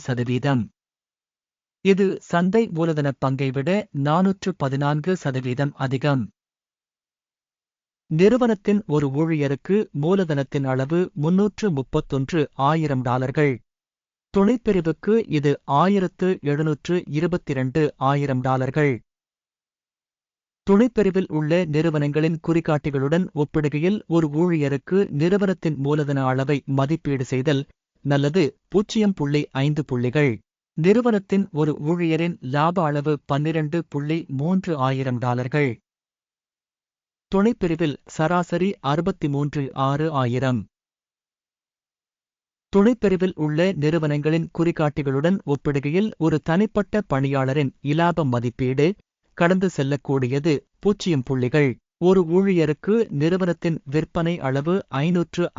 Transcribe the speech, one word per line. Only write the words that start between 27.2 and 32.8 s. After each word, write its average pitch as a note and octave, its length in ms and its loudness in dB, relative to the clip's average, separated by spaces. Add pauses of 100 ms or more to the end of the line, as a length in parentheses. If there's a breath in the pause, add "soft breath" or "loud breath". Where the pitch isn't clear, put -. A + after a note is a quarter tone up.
செய்தல் C3+ 300 0 (420)
நல்லது, C#3+ 380 2 (300)
பூஜ்ஜியம் G#3 460 2
புள்ளி D3 240 0 (220)
ஐந்து D3+ 260 0
புள்ளிகள். B2 420 2 (460)
நிறுவனத்தின் G3+ 640 2 (160)
ஒரு D#3 120 2 (180)
ஊழியரின் E3+ 460 0 (180)
லாப D#3+ 220 0 (120)